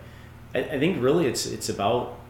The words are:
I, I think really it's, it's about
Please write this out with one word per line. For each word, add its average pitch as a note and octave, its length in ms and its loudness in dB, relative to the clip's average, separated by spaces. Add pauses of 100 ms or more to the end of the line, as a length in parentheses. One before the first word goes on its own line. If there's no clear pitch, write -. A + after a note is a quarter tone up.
(540)
I, B2 40 0
I C3+ 200 -2
think D#3+ 240 2
really D3+ 240 6
it's, - 200 0
it's - 240 -4
about A2+ 480 0 (120)